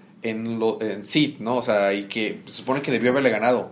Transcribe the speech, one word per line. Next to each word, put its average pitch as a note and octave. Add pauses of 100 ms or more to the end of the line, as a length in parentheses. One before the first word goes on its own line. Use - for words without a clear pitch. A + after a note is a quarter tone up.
(220)
en A2+
lo, A2
en G#2
Sith, -
¿no? A2+
O A#2
sea, G#2
y G2+
que G#2+
se -
supone C3+
que C#3+
debió A#2+
haberle C3
ganado. A2+